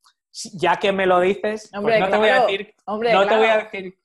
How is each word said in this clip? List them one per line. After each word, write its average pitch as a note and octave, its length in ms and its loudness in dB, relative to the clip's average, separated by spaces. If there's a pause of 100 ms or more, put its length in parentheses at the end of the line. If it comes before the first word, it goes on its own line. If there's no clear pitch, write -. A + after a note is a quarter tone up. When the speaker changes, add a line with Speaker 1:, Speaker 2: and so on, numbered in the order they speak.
(300)
Speaker 1:
si, - 260 -18
ya E3+ 200 0
que G3 160 -2
me F#3+ 120 -2
lo F3+ 160 2
dices, G#3 500 -4
pues - 80 -20
Speaker 2:
Hombre, G#3+ 220 2
Speaker 1:
no F#3+ 80 0
te G3+ 80 0
voy G#3+ 120 2
a G#3 80 2
Speaker 2:
claro. A#3+ 100 4
Speaker 1:
decir, G3 280 -6 (120)
Speaker 2:
Hombre, A3 260 -2
Speaker 1:
no G3+ 140 4
te G#3+ 100 2
voy A3 100 4
a A3+ 80 2
Speaker 2:
claro. G#3+ 160 0
Speaker 1:
decir, F#3+ 340 -12